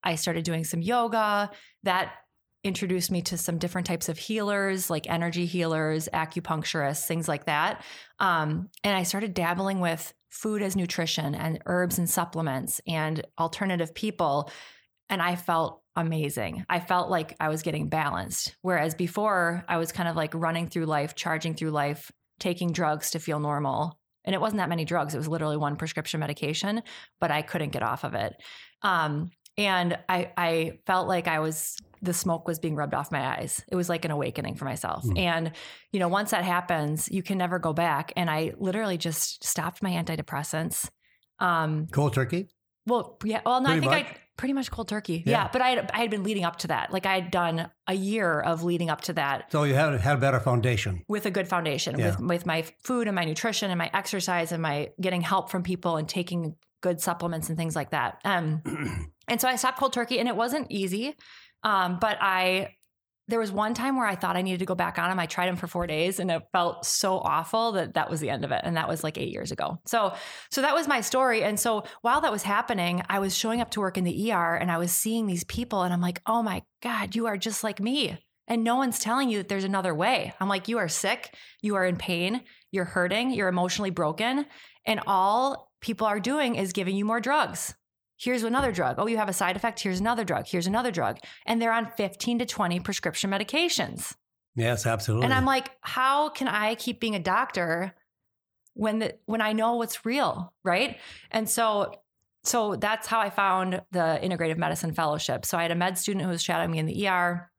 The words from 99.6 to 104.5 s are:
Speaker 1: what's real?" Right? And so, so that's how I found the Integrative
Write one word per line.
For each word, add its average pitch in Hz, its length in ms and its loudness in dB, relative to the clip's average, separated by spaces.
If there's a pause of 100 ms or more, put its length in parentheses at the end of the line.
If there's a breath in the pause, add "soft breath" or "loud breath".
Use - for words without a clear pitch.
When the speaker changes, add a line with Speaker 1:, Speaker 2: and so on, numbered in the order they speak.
Speaker 1:
what's 226 280 -6
real?" 226 480 -2 (120)
Right? 196 340 0 (320 loud breath)
And 220 180 0
so, 214 440 2 (520)
so 208 320 2
that's 214 300 0
how 226 140 2
I 202 100 2
found 185 520 2 (100)
the 165 300 2
Integrative 165 340 0